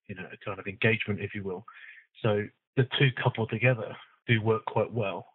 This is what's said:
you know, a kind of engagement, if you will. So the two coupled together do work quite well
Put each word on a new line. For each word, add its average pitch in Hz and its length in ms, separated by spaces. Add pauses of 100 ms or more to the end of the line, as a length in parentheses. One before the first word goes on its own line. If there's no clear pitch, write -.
you 98 80
know, 92 160
a - 140
kind 101 120
of 92 100
engagement, 104 520
if 101 160
you 98 80
will. 92 220 (580)
So 104 220 (320)
the 127 100 (100)
two 139 120 (120)
coupled 117 280
together 117 440 (320)
do 113 160
work 110 260
quite - 240
well 98 440